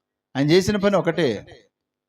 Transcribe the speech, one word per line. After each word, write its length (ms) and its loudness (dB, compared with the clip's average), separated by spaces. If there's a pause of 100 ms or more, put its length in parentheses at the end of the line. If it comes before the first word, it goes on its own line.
(360)
ఆయన 140 0
చేసిన 260 2
పని 200 0
ఒకటే, 500 -2 (640)